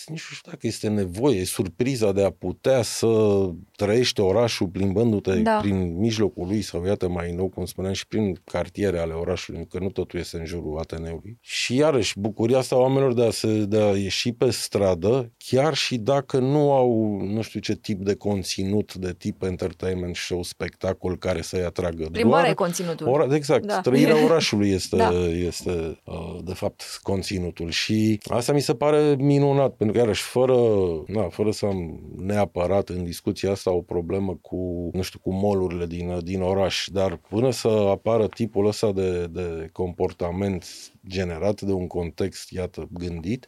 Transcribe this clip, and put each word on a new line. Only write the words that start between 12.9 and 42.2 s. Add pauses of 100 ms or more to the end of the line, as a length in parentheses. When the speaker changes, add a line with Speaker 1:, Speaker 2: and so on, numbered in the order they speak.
Speaker 1:
de
a
se,
de
a
ieși
pe
stradă,
chiar
și
dacă
nu
au,
nu
știu
ce
tip
de
conținut,
de
tip
entertainment
show,
spectacol
care
să-i
atragă.
Speaker 2:
Plimbarea (120)
Speaker 1:
Doar
Speaker 2:
e
conținutul.
Speaker 1:
ora-,
exact,
Speaker 2:
Da.
Speaker 1:
trăirea
Speaker 2:
<laughs>
Speaker 1:
orașului
este,
Speaker 2:
Da. (160)
Speaker 1:
este,
uh,
de
fapt,
conținutul.
Și
asta
mi
se
pare
minunat,
pentru
că,
iarăși,
fără, (520)
na,
fără
să
am (180)
neapărat
în
discuția
asta
o
problemă
cu,
nu
știu,
cu
mall-urile
din,
din
oraș,
dar (140)
până
să
apară
tipul
ăsta
de,
de
comportament (420)
generat
de
un
context,